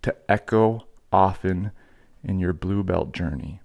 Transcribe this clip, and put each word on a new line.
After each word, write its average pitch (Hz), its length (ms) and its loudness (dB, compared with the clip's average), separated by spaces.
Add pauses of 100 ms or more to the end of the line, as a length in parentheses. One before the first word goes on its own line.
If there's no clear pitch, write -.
to - 140 -2 (120)
echo 110 600 2 (240)
often 95 580 2 (540)
in 95 160 -2
your 90 120 0
blue 95 300 -2
belt 90 300 -2
journey. 73 520 -6